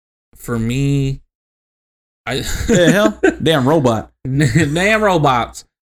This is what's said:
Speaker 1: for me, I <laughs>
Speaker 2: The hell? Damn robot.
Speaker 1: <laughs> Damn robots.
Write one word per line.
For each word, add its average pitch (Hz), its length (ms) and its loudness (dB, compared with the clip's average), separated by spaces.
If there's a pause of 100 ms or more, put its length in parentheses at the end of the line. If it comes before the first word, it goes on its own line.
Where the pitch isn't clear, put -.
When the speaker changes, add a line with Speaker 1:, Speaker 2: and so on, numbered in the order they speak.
(360)
Speaker 1:
for 120 220 -8
me, 135 640 -2 (1040)
I 127 100 -6
<laughs> - 320 -6
Speaker 2:
The 175 240 4
hell? 208 280 0 (220)
Damn 135 260 2
robot. 127 500 0
Speaker 1:
<laughs> - 60 -20
Damn 156 800 0
robots. 147 640 0 (180)